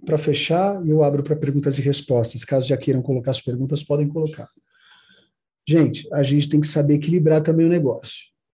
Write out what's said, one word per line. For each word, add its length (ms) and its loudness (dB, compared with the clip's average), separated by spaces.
pra 100 0
fechar, 680 0
eu 160 4
abro 200 2
pra 140 -2
perguntas 420 -2
e 40 -4
respostas. 600 0
Caso 240 -2
já 80 2
queiram 260 0
colocar 300 -2
as 80 -4
perguntas, 440 -4
podem 240 0
colocar. 420 -6
Gente, 460 2
a 100 0
gente 260 2
tem 120 2
que 60 0
saber 280 2
equilibrar 480 2
também 240 2
o 40 4
negócio, 600 -4